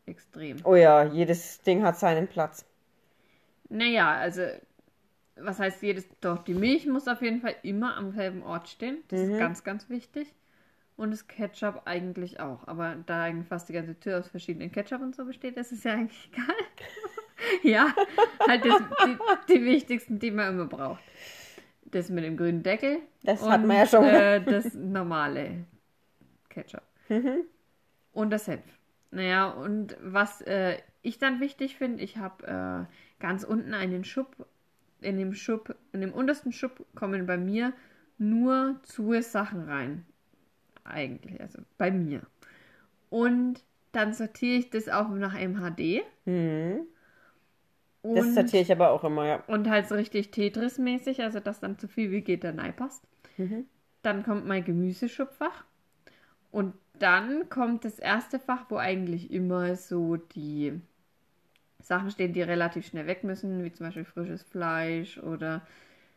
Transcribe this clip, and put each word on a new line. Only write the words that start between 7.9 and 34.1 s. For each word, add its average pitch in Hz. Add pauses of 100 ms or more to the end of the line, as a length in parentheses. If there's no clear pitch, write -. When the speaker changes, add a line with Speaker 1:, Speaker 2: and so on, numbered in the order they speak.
Speaker 1:
am 190
selben 190
Ort 170
stehen. 262 (100)
Das 185
Speaker 2:
Mhm. 190
Speaker 1:
ist 214
ganz, 170
ganz 208
wichtig. 269 (640)
Und 214
das 214
Ketchup 202
eigentlich 180
auch. 135
Aber 165 (100)
da 170
eigentlich 170
fast 170
die 160
ganze 165
Tür 185
aus 180
verschiedenen 170
Ketchup 247
und 262
so 262
besteht, 254
das 240
ist 220
ja 233
eigentlich 226
<laughs> -
egal. 254 (1080)
Ja, 254 (540)
halt 240
das, 370 (240)
die, 381
die 240
wichtigsten, 247
die 226
man 202
immer 175
braucht. 139 (840)
Das 175
mit 170
dem 160
grünen 170
Deckel 269 (240)
Speaker 2:
Das 208
Speaker 1:
und, 220
Speaker 2:
hat 214
man 202
ja 208
schon. 226
Speaker 1:
äh, 202
das 226
normale 170 (840)
Ketchup. - (280)
Speaker 2:
Mhm. 254 (720)
Speaker 1:
Und 214
der 214
Senf. 175 (480)
Naja, 185
und 208
was, 202
äh, 190 (240)
ich -
dann 262
wichtig 277
finde, 247
ich 196
hab, 190
äh, - (340)
ganz 190
unten 220
einen 185
Schub. - (540)